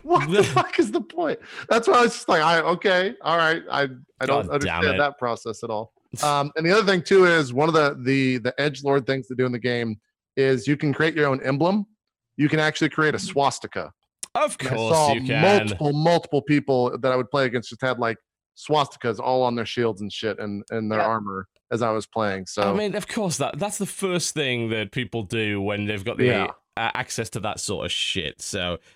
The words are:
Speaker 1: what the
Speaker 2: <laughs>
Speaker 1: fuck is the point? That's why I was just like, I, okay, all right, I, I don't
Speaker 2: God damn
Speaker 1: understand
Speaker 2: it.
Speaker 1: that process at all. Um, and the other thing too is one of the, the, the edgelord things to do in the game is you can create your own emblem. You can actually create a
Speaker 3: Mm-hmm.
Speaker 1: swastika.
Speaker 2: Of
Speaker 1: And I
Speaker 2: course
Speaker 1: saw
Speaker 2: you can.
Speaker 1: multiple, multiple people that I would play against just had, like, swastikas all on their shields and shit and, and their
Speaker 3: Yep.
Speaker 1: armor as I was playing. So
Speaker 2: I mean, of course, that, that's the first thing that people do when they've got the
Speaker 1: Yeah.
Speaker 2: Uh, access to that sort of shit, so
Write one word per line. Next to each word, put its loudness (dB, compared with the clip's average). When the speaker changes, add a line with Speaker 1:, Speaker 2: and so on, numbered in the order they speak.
Speaker 1:
what 0
the 4
Speaker 2:
<laughs> 0
Speaker 1:
fuck 0
is 2
the -4
point? -6
That's 2
why 6
I 6
was 4
just -10
like, 4
I, 4
okay, 2
all 0
right, 2
I, 0
I -4
don't 0
Speaker 2:
God -2
damn -2
Speaker 1:
understand 2
Speaker 2:
it. -2
Speaker 1:
that 0
process -6
at -6
all. -6
Um, 0
and -2
the 4
other 4
thing 2
too 6
is 4
one 2
of 2
the, 4
the, 2
the -4
edgelord 0
things -2
to -10
do 2
in 0
the -4
game -2
is 2
you 2
can 0
create 0
your 2
own 0
emblem. 0
You 4
can 2
actually 2
create 2
a -4
Speaker 3:
Mm-hmm. -8
Speaker 1:
swastika. -2
Speaker 2:
Of -2
Speaker 1:
And -4
I -2
Speaker 2:
course 2
Speaker 1:
saw 4
Speaker 2:
you -2
can. 0
Speaker 1:
multiple, 2
multiple 2
people 2
that 0
I 2
would -2
play 2
against -4
just -14
had, 0
like, -2
swastikas -2
all 0
on 0
their -2
shields -2
and -8
shit -4
and, -8
and -4
their 0
Speaker 3:
Yep. 2
Speaker 1:
armor -4
as -2
I 0
was -2
playing. -4
So -4
Speaker 2:
I 2
mean, -2
of -8
course, -4
that, -4
that's -6
the -4
first -4
thing -2
that -4
people -4
do -2
when -2
they've -4
got -4
the 2
Speaker 1:
Yeah. 2
Speaker 2:
Uh, -2
access -6
to -6
that -6
sort -6
of -4
shit, -4
so -6